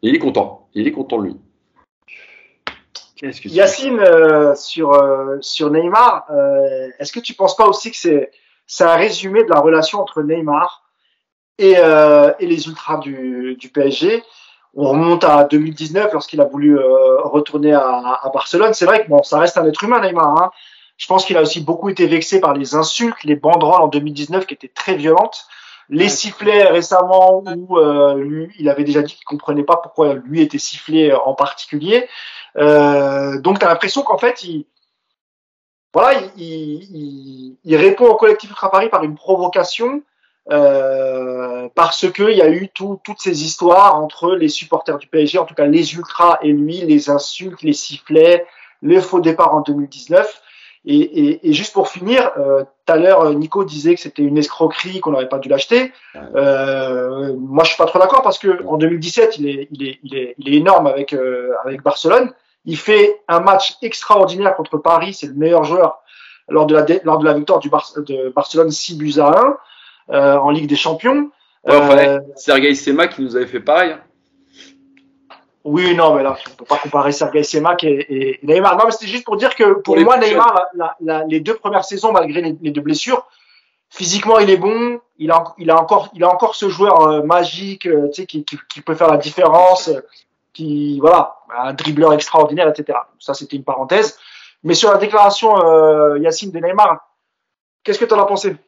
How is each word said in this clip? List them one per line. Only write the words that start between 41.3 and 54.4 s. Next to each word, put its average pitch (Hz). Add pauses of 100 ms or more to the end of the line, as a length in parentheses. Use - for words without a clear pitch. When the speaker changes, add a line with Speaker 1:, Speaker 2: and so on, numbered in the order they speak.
Speaker 2:
parce 170
que 196
il 214
y 185
a 156
eu 185
tout, 196
toutes 202
ces 165
histoires 175
entre 170
les 165
supporters 156
du -
P 156
S 147
G, 185
en 165
tout -
cas 147
les 160
ultras 170
et 147
lui, 151
les 147
insultes, 165
les 151
sifflets, 165 (360)
les 170
faux 180
départs 165
en -
deux -
mille 143
dix-neuf. - (480)
Et, 147
et, 156
et 151
juste 175
pour 196
finir, 220
euh, 139
tout -
à -
l'heure, 175
euh, 151
Nico 160
disait 151
que 175
c'était -
une 143
escroquerie, 160